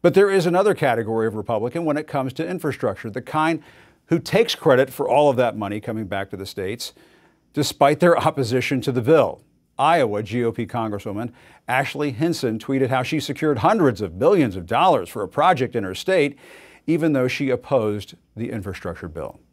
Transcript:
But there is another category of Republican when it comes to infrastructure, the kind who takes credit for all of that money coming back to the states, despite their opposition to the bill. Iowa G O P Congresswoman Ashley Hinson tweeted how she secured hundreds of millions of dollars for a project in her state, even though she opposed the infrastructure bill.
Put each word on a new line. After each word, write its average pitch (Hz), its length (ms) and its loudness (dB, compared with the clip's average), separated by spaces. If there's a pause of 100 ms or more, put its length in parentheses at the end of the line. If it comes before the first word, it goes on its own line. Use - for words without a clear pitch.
But 170 120 4
there 196 160 6
is 190 160 2
another 185 280 4
category 113 520 0
of 104 80 -2
Republican 117 500 -4
when 151 120 0
it 151 100 -6
comes 135 280 -4
to 165 140 -6
infrastructure, 127 600 -6
the 120 120 -10
kind 156 380 -2 (460)
who 165 140 0
takes 220 340 0
credit 131 340 4
for - 200 -6
all 147 220 4
of 123 60 0
that 120 200 0
money 104 240 -6
coming 110 260 -8
back 98 240 -6
to 101 60 -12
the 95 100 -10
states, 101 460 -8 (640)
despite 147 440 2
their 170 180 6
opposition 127 680 0
to 135 100 -2
the 123 100 0
bill. 123 400 4 (380)
Iowa 131 440 2
G 113 180 -4
O 117 80 0
P 110 160 -6
Congresswoman 110 680 -8 (360)
Ashley 139 420 -2
Hinson 127 480 -2
tweeted 135 300 -2
how 127 160 0
she 143 160 -4
secured 143 380 -2
hundreds 151 420 2
of 90 140 -6
millions 131 420 2
of 87 100 -10
dollars 123 420 2
for 107 140 -8
a 92 60 -6
project 143 480 2
in 104 80 -2
her 92 100 -6
state, 165 420 0 (520)
even 160 240 2
though 127 160 2
she 135 200 -4
opposed 110 680 -2 (180)
the 113 160 -8
infrastructure 92 560 -10
bill. 80 320 -10 (140)